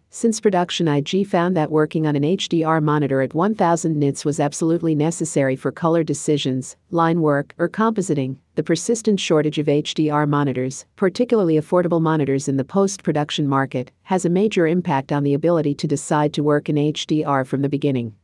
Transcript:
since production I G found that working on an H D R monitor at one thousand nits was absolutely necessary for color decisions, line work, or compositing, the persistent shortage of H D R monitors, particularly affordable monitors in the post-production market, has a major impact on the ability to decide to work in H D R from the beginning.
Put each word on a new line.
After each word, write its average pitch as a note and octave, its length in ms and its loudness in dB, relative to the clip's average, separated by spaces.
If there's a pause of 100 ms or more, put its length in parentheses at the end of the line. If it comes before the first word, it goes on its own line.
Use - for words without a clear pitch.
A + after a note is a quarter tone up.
(120)
since A3+ 280 -2
production F3+ 480 0
I C#3+ 140 2
G F#3+ 220 -2
found F3+ 340 0
that D3+ 140 0
working D#3 340 0
on D3 100 0
an C#3+ 80 0
H F3+ 240 0
D E3 160 0
R D#3+ 160 2
monitor D3 440 2
at C3 100 -4
one G3 220 0
thousand E3+ 420 0
nits C#3 260 0
was D#3 160 -2
absolutely D#3+ 540 0
necessary D3 640 0
for C3+ 160 -4
color E3 320 0
decisions, C#3+ 720 -2 (160)
line E3 300 2
work, C#3+ 360 0
or E3+ 100 0
compositing, F3 680 -2 (160)
the - 80 -2
persistent G3 580 0
shortage D3+ 380 0
of D3+ 100 -2
H D3+ 280 0
D D3+ 160 0
R D3 160 2
monitors, C3+ 580 -2 (100)
particularly G3+ 600 2
affordable E3+ 440 2
monitors D3 480 0
in C3+ 100 0
the C3+ 60 -2
post-production D#3+ 840 -2
market, C3+ 440 -2 (120)
has F#3 220 0
a E3+ 40 0
major F#3 380 2
impact D#3+ 440 -2
on C#3+ 120 0
the C#3+ 100 2
ability D3+ 400 0
to D3+ 140 -4
decide D3+ 460 0
to D3+ 100 -2
work D3 260 0
in D3+ 80 0
H D3 300 -2
D D#3 160 0
R C#3 200 0
from C3+ 200 -4
the C#3+ 40 0
beginning. C3 460 -2 (100)